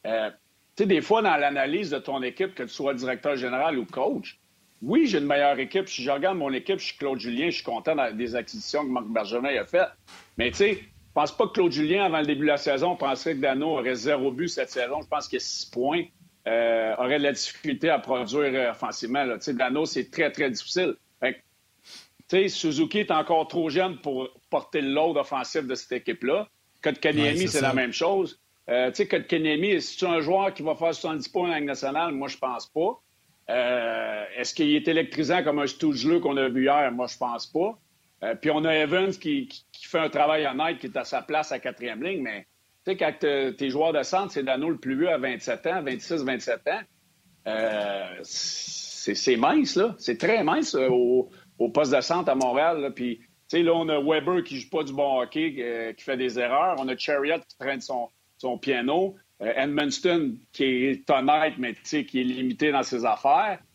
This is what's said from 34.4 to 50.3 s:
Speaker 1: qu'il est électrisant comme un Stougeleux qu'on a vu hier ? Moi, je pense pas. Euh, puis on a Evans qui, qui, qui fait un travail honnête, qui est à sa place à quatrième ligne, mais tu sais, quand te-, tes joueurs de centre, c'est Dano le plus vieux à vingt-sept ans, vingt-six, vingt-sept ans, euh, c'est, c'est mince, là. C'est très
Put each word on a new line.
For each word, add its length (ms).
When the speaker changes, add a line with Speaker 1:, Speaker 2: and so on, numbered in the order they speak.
Speaker 1:
qu'il 220
est 140
électrisant 540
comme 160
un 80
Stougeleux 520
qu'on 160
a 140
vu 140
hier ? 280
Moi, 160
je 100
pense 280
pas. 340
Euh, 120
puis 160
on 140
a 100
Evans 360
qui, 360
qui, 240
qui 140
fait 140
un 100
travail 360
honnête, 340
qui 80
est 100
à 80
sa 160
place 320
à 60
quatrième 440
ligne, 180
mais 260
tu 60
sais, 60
quand 200
te-, 340
tes 180
joueurs 240
de 100
centre, 300
c'est 100
Dano 260
le 80
plus 200
vieux 120
à 80
vingt-sept 500
ans, 140
vingt-six, 420
vingt-sept 440
ans, 140
euh, 560
c'est, 920
c'est 220
mince, 380
là. 240
C'est 180
très 260